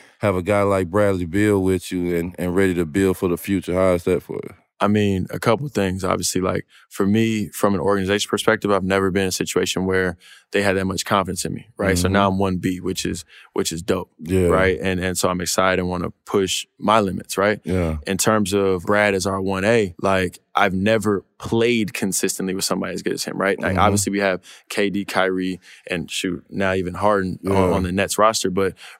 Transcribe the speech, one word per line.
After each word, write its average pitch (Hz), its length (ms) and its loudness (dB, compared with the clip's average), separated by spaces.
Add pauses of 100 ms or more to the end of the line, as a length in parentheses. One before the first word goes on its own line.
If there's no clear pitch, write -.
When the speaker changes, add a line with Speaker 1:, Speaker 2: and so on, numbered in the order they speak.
(180)
Speaker 1:
have 101 160 0
a 92 80 -2
guy 101 200 2
like 95 280 2
Bradley 98 360 2
Beal 101 360 2
with 95 300 0
you 87 240 0
and, 85 220 -4
and 87 180 -2
ready 95 180 4
to 87 120 0
build 95 320 0
for 95 100 0
the 85 80 0
future? 90 380 -2
How 92 200 4
is 85 100 -2
that 90 180 0
for - 200 -12
you? - 120 -14 (280)
Speaker 2:
I 101 60 2
mean, 101 400 2
a - 100 -8
couple 120 280 0
of - 60 -10
things. 95 320 -2
Obviously, 92 360 -2
like, 95 260 -2 (220)
for - 180 -2
me, 110 440 2
from 101 240 0
an 85 60 -2
organization 98 500 0
perspective, 104 420 2
I've 95 100 2
never 95 280 2
been 95 140 0
in 92 40 0
a 92 40 -4
situation 90 520 -2
where 92 320 0 (360)
they 101 100 2
had 98 140 2
that 95 100 0
much 92 180 -4
confidence 92 400 0
in 87 100 -6
me, 82 120 -14 (100)
right? 95 200 0
So 87 120 0
Speaker 1:
Mm-hmm. 98 60 2
Speaker 2:
now 101 140 4
I'm 95 100 0
one 95 180 0
B, 90 240 -4
which 92 260 -6
is, 90 180 -6 (280)
which 95 200 -2
is 82 100 -6
dope, 92 360 -2
Speaker 1:
Yeah. 87 280 0
Speaker 2:
right? 92 360 2
And, 92 160 -2
and 90 200 -2
so 92 100 0
I'm 90 140 -2
excited 92 380 2
and 90 80 -2
wanna 87 220 -4 (140)
push - 420 -2 (120)
my 104 200 4
limits, 95 400 -4
right? 101 240 0
Speaker 1:
Yeah. 82 440 -2
Speaker 2:
In 95 100 -2
terms 107 380 2
of 95 300 2
Brad 104 300 2
as 95 120 -2
our 98 140 -2
one 95 240 -2
A, 107 360 2
like, 95 380 0 (180)
I've 95 180 4
never 104 500 2 (140)
played 113 560 0
consistently 95 600 -2
with 95 100 -4
somebody 92 280 -4
as 90 100 -8
good 92 100 -2
as - 100 -6
him, - 160 -6
right? 95 220 0
Like, 92 140 -2
Speaker 1:
Mm-hmm. - 60 0
Speaker 2:
obviously, 101 300 2
we 98 80 -2
have 95 220 0 (280)
K 101 220 -2
D, 98 140 -4
Kyrie, 92 560 -2 (260)
and 87 240 -6
shoot, - 400 -4
now 95 240 0
even 90 200 -2
Harden 95 520 0
on, 98 60 0
Speaker 1:
Yeah. 92 240 4
Speaker 2:
on 92 80 0
the 90 80 -2
Nets 95 260 -2
roster. 107 320 2
But 92 240 0 (260)